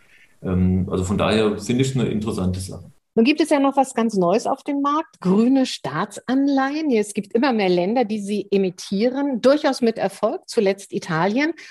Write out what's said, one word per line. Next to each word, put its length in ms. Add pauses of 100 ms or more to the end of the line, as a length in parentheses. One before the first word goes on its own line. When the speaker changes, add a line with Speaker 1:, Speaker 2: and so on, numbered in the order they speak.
(440)
Speaker 1:
Ähm, 480
also 140
von 120
daher 400
finde 240
ich 80
es 60
eine 120
interessante 520
Sache. 320 (240)
Speaker 2:
Nun 100
gibt 160
es 80
ja 100
noch 160
was 200
ganz 200
Neues 300
auf 160
dem 220
Markt, 380
grüne 440
Staatsanleihen. 1300
Es 240
gibt 180
immer 180
mehr 160
Länder, 380
die 140
sie 320
emittieren, 880
durchaus 400
mit 160
Erfolg, 480
zuletzt 480
Italien. 600 (180)